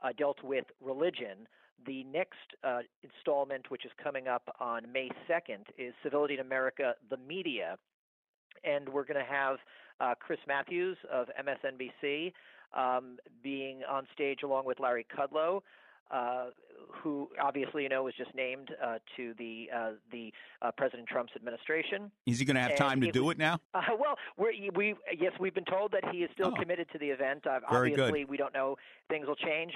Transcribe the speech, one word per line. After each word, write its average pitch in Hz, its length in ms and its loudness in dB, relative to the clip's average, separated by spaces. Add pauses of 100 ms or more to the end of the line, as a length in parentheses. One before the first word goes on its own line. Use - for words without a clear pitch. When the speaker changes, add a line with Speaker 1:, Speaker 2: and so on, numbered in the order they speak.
Speaker 1:
uh, 131 140 0
dealt 143 260 0
with 131 220 0 (180)
religion. 127 640 -2 (380)
The 135 200 -6
next, 147 340 -4 (260)
uh, 127 140 0 (240)
installment, 139 680 -2
which 127 140 -8
is 123 80 -14 (100)
coming 135 240 -4
up 123 320 -2
on 117 320 -2
May 127 200 -2 (180)
second, 123 380 -2 (100)
is 123 160 -6 (100)
Civility 147 300 2
in 135 80 -2
America, 131 540 0 (160)
the 135 80 -4
Media. 127 580 -4 (880)
And 143 240 0
we're 139 160 0
gonna 143 180 0
have, 135 360 2 (420)
uh, 127 180 2
Chris - 300 -4
Matthews 175 480 0 (160)
of 123 160 2 (100)
M 139 100 -4
S 135 140 0
N 135 140 -2
B 127 240 -6
C, 151 320 0 (420)
um, 127 440 2 (240)
being 135 460 -4
on 135 260 -2
stage 139 280 0
along 135 220 2
with 127 160 -2
Larry 123 340 2
Kudlow, 156 460 2 (500)
uh, 123 360 0 (560)
who 143 260 -2 (140)
obviously, 143 400 0
you 135 60 0
know, 135 160 2
was 127 120 -4
just 127 160 -8
named, 131 380 -4 (140)
uh, 113 140 0 (180)
to 120 220 -6
the, 113 360 -8
uh, 113 160 -2 (220)
the, 117 200 -8 (300)
uh, 120 80 0
President 120 380 0
Trump's 120 260 -2
administration. 156 800 -2 (140)
Speaker 2:
Is 120 120 4
he 135 60 2
gonna 131 160 6
have 123 100 4
Speaker 1:
And 143 80 4
Speaker 2:
time 135 220 6
to 123 80 6
Speaker 1:
it - 40 0
Speaker 2:
do 127 120 6
Speaker 1:
was 160 100 4
Speaker 2:
it - 40 -4
now? 160 280 4
Speaker 1:
<laughs> - 80 -6
Uh, 185 60 2 (180)
well, 285 160 2 (220)
we're, 220 160 2 (220)
we, 208 200 4 (240)
yes, 175 220 4
we've 180 140 0
been - 100 -2
told 196 260 2
that 196 220 2
he 180 60 -2
is 175 140 2
still 185 220 2
Speaker 2:
Oh. - 60 0
Speaker 1:
committed 170 320 0
to 165 60 -6
the 147 100 -2
event. 139 360 0
Uh, 135 140 2 (120)
Speaker 2:
Very 123 200 6
good. 143 100 4
Speaker 1:
obviously, 139 240 4
we 139 120 -4
don't 139 180 0
know, 135 220 2 (320)
things 151 180 -2
will 147 80 0
change, 165 420 -2